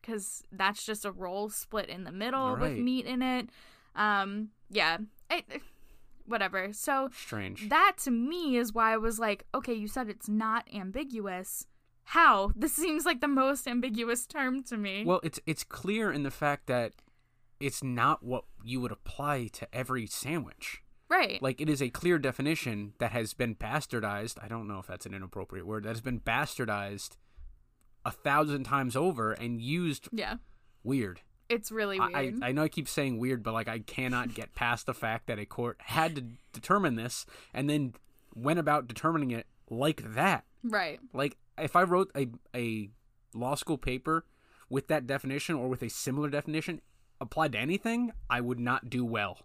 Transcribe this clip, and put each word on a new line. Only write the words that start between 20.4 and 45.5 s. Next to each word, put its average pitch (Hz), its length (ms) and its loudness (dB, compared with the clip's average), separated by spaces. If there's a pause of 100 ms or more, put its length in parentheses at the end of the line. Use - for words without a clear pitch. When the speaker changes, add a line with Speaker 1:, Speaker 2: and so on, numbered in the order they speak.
Speaker 1:
Right. 320 320 4
Speaker 2:
Like, 131 200 0
it 156 100 0
is 139 100 2
a 127 100 0
clear 175 280 2
definition 127 800 -2
that 113 140 0
has 117 220 -2
been 120 200 -2
bastardized. 110 880 -4
I 98 60 -12
don't 113 180 -6
know 101 140 -6
if - 60 -14
that's 90 200 -12
an 98 80 -10
inappropriate 92 520 -10
word. 107 180 -4
That 110 60 -4
has 113 100 -6
been 120 200 -4
bastardized 110 960 -2 (880)
a 117 60 0
thousand 143 540 2
times 127 320 0
over 117 360 2
and 120 300 -4
used 156 500 -2
Speaker 1:
Yeah. 220 260 -4 (440)
Speaker 2:
weird. 110 380 0 (280)
Speaker 1:
It's 233 220 0
really 202 300 0
Speaker 2:
I, - 60 6
I, 143 160 0
Speaker 1:
weird. 220 200 -2
Speaker 2:
I 123 100 0
know 147 120 2
I 156 40 2
keep 139 200 -4
saying 131 300 0
weird, 123 240 0
but, 113 100 -2
like, 113 160 -2
I 113 100 -4
cannot 123 560 -2
get - 200 -10
past 120 320 0
the 123 80 -2
fact 113 320 -2
that 113 120 -2
a 104 80 -6
court 120 340 -4
had 160 360 2
to 131 80 -6 (280)
determine 160 440 4
this 117 280 -6 (280)
and 139 180 0
then 143 240 0 (400)
went 143 240 2
about 147 300 2
determining 147 420 2
it 117 160 -4 (240)
like 127 320 2 (120)
that. 156 300 2 (180)
Speaker 1:
Right. 190 380 -2 (120)
Speaker 2:
Like, 135 240 0 (220)
if 156 180 -2
I 180 80 6
wrote 180 320 4
a, 139 120 0 (260)
a 110 360 -4 (440)
law 123 200 -2
school 147 240 -2
paper 151 460 0 (440)
with 135 200 -2
that 147 180 2
definition 135 480 -2